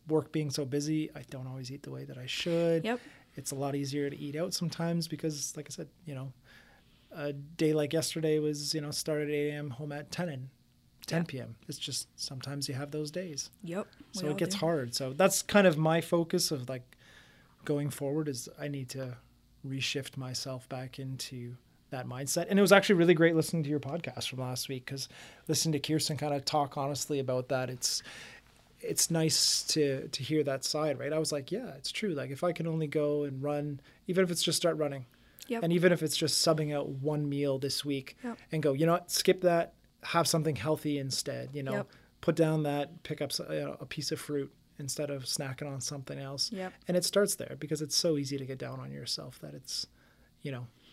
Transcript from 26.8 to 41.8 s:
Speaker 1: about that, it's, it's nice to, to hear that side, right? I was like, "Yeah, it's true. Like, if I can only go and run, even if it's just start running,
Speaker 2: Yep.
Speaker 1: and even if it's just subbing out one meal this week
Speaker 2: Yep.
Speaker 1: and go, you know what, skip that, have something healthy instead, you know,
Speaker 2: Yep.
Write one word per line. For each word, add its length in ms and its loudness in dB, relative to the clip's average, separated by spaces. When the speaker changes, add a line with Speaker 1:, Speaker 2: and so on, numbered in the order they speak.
Speaker 1:
about 300 0
that, 220 0
it's, 320 -2
it's 300 0
nice 540 4
to, 440 0
to 140 -6
hear 220 2
that 200 -2
side, 340 0
right? 140 -4
I 60 0
was 140 0
like, 180 -4
"Yeah, 260 -4
it's 140 -8
true. 240 -2
Like, 160 -4
if 140 -4
I 80 4
can 140 -2
only 200 0
go 380 2
and 180 -4
run, 380 -2
even 180 4
if 60 0
it's 120 0
just 140 2
start 200 4
running, 300 -2
Speaker 2:
Yep. 160 -2
Speaker 1:
and 80 4
even 200 8
if 100 2
it's 140 0
just 300 4
subbing 280 4
out 140 -2
one 400 0
meal 300 2
this 260 -2
week 380 -2
Speaker 2:
Yep. 160 -6
Speaker 1:
and 100 0
go, 120 4
you 120 4
know 60 6
what, 180 0
skip 300 4
that, 320 4
have 240 4
something 280 2
healthy 420 0
instead, 560 -4
you 80 -6
know, 100 -4
Speaker 2:
Yep. 160 -2